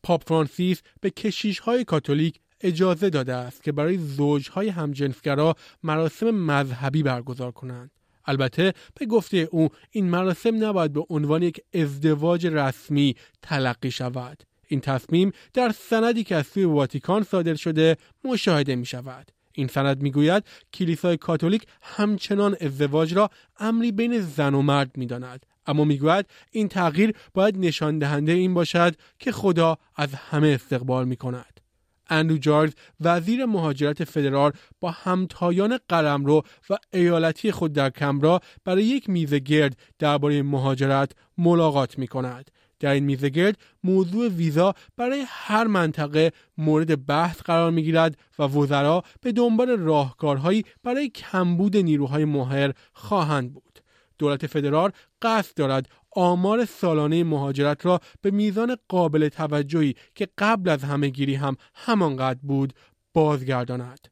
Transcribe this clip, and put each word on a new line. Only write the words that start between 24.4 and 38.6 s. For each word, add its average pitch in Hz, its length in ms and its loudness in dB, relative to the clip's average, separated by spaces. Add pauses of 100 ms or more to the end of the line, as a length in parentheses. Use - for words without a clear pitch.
و 139 80 2
مرد 139 340 0
می‌داند، 127 500 -10 (200)
اما 151 180 2
می‌گوید 151 420 2 (240)
این 214 180 -2
تغییر 185 460 0 (200)
باید 190 240 2
نشان 160 400 -2
دهنده 147 340 0
این 180 220 2
باشد 175 400 2 (240)
که 254 140 -4
خدا 165 460 0 (180)
از 139 180 -6
همه 151 340 0
استقبال 127 600 -2
می‌کند. 123 520 -10 (500)
اندرو 160 280 2
جارز، 151 340 2 (280)
وزیر 175 440 0
مهاجرت 156 600 -2
فدرال، 143 480 0 (280)
با 175 100 -4
همتایان 185 880 -2 (100)
قلمرو 147 540 2 (280)
و 196 60 0 (160)
ایالتی 170 600 2
خود 160 200 -2
در 139 180 2
کمبرا 147 500 2 (240)